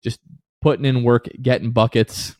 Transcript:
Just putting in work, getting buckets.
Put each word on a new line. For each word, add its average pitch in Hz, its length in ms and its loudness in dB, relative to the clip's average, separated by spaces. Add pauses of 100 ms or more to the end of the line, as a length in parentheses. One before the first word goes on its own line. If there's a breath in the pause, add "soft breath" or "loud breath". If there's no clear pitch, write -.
Just - 180 -8 (420)
putting 143 240 0
in 127 160 0
work, 120 260 2 (140)
getting 120 300 -2
buckets. 113 680 0